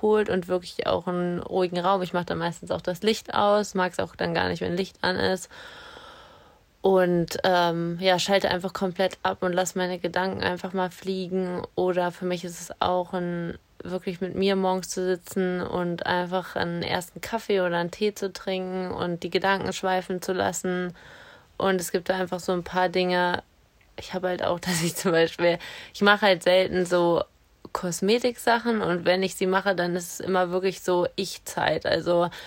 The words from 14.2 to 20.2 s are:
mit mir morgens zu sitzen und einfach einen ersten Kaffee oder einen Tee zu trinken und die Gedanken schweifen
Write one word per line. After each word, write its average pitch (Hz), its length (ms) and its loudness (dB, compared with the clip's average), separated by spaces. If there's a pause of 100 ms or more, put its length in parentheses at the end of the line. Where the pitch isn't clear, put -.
mit 180 140 -4
mir 196 200 2
morgens 185 340 0
zu 185 140 -4
sitzen 180 580 -2
und 175 440 -2
einfach 180 500 -2
einen 170 280 -2
ersten - 360 -4
Kaffee 208 420 0
oder 175 160 2
einen 170 140 0
Tee 208 220 0
zu 196 180 -4
trinken 185 600 -4
und 175 320 -4
die 180 80 -4
Gedanken 190 420 0
schweifen 185 480 -2